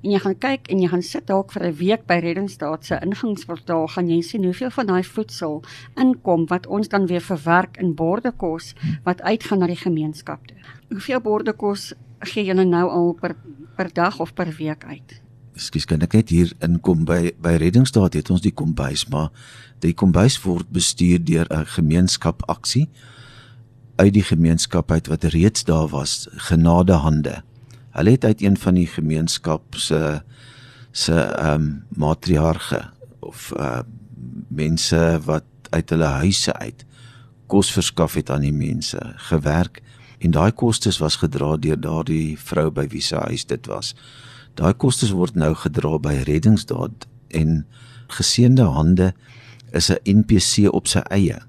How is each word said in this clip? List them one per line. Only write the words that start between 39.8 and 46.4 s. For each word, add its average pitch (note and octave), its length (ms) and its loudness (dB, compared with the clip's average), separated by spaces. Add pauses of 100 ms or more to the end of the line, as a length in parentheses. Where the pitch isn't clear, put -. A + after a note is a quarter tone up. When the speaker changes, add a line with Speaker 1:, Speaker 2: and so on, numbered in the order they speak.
Speaker 2:
en E2+ 120 2
daai E2+ 200 4
kostes A2+ 460 0
was D#2 180 -2
gedra D2 420 -2
deur D#2 240 -2
daardie D#2+ 560 -4
vrou D#2+ 340 -2
by D2 160 -4
wie C#2+ 140 -8
se - 140 -4
huis D#2 300 -6
dit - 220 -6
was. - 280 -10 (600)
Daai F2+ 180 2
kostes B2 380 0
word F2+ 240 0
nou D#2 200 2
gedra D#2 440 -2
by D2 140 -2 (100)
Reddingsdaad E2 840 0 (200)